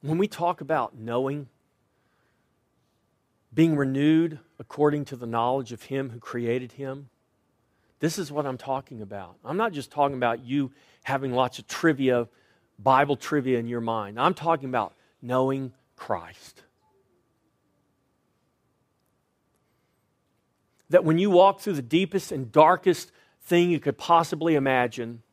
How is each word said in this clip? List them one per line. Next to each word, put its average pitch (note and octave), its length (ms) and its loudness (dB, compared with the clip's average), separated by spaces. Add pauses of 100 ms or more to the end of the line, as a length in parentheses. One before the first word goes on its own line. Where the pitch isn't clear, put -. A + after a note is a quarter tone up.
When D#3 180 -2
we G#3 80 2
talk F3 340 -4
about C#3 340 -4
knowing, B2+ 520 -4 (2000)
being D#3+ 240 4
renewed D3 600 2 (220)
according D3 460 0
to C#3 100 -14
the B2 100 -12
knowledge A#2 460 -2
of A#2 100 -14
Him C3+ 300 -8
who A#2 80 -16
created A#2+ 540 -6
him, C#3 360 -12 (880)
this E3 200 -2
is D3 120 -8
what D3 140 -4
I'm B2+ 140 -6
talking C3 420 -8
about. G2 420 -16
I'm D3 140 -8
not A3 160 -4
just C#3+ 160 -10
talking C#3 260 0
about B2 300 -2
you C3+ 260 -2 (300)
having C3+ 320 -4
lots B2+ 240 0
of - 100 -18
trivia, C3 600 2 (500)
Bible C3+ 380 4
trivia C3 420 -2
in A#2 100 -4
your A#2+ 140 -6
mind. A2+ 380 -6
I'm D#3+ 160 2
talking D3 340 -2
about A#2 240 -4 (300)
knowing C3 500 -2 (220)
Christ. - 680 -10 (4000)
That F3+ 120 6
when E3 160 4
you G3+ 100 2
walk F#3+ 300 6
through G#3 140 -4
the C#3+ 100 -6
deepest F3 480 -2
and C3 200 -8
darkest E3 600 4 (320)
thing F3 260 2
you D#3+ 100 0
could - 180 -4
possibly E3 580 2
imagine B2 680 0 (120)